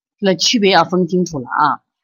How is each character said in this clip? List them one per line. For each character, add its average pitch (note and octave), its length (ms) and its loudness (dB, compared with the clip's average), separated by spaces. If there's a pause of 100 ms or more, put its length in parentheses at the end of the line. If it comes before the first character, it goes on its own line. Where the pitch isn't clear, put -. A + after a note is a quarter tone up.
(200)
那 F#3+ 160 2
区 - 240 0
别 G3 100 2
要 E3+ 140 4
分 F3+ 240 -2
清 F#3 160 0
楚 E3 160 -8
了 B2 80 -10
啊。 C#3+ 320 -2 (240)